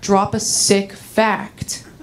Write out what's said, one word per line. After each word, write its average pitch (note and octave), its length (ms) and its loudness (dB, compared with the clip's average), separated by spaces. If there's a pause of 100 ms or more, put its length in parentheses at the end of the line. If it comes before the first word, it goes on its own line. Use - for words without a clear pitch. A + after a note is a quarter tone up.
drop G3+ 340 2
a A3 60 -2
sick - 520 0
fact - 920 -4 (180)